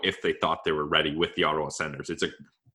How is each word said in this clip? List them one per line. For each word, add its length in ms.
if 180
they 120
thought 300
they 80
were 140
ready 300
with 180
the 120
Ottawa 240
Senators. 420
It's 100
a, 80